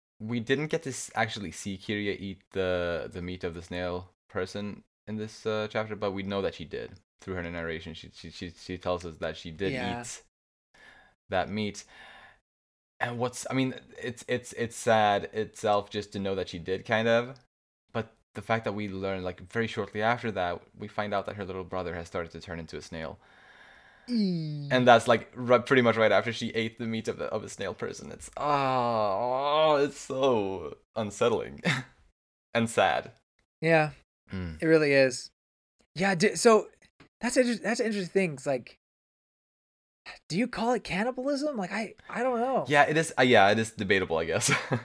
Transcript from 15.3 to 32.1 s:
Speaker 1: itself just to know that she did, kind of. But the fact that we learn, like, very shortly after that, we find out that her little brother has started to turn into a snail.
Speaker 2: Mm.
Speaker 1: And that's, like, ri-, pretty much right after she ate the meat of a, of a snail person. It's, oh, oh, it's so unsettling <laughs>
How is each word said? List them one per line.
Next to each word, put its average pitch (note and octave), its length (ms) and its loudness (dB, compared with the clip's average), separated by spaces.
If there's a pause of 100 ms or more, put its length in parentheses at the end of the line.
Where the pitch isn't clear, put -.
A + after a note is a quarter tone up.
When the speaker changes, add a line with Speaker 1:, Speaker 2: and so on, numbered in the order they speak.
Speaker 1:
itself G#2 580 -2
just G#2 220 -6
to G#2 60 -6
know G2 160 -2
that F#2 140 -4
she F2+ 100 -10
did, F#2 260 -4
kind A2+ 240 2
of. A#2+ 280 2 (560)
But A2+ 220 -6 (200)
the G#2+ 80 -10
fact A2+ 220 -2
that G#2+ 80 -2
we G#2 160 -6
learn, F#2+ 340 -4
like, F2+ 280 -8
very A2+ 160 -2
shortly G#2+ 360 -6
after A#2+ 300 0
that, F2+ 280 -4 (180)
we G#2 100 -12
find G#2 260 -4
out G2 120 0
that - 100 -8
her G2+ 80 -6
little F#2+ 200 -8
brother F2 300 -6
has E2 120 -8
started E2+ 260 -8
to D#2+ 80 -14
turn E2+ 180 -10
into D#2+ 180 -10
a D2+ 60 -10
snail. D#2+ 360 -10 (920)
Speaker 2:
Mm. D#3+ 600 -2
Speaker 1:
And B2+ 160 4
that's, A#2 220 10
like, A2+ 260 2
ri-, B2 260 4
pretty B2+ 200 4
much A2+ 160 6
right A2 160 6
after G#2+ 200 4
she A2+ 180 -6
ate A2+ 280 -4
the A#2+ 80 -6
meat A2+ 220 -4
of G#2 120 -6
a, D2+ 60 -4
of G#2 160 -4
a G2 60 -12
snail G2 240 -8
person. - 400 -10
It's, - 240 -16
oh, - 100 -6
oh, C3 1400 2
it's C#3+ 160 0
so G2+ 800 0 (180)
unsettling G#2 680 0 (460)
<laughs> - 460 -14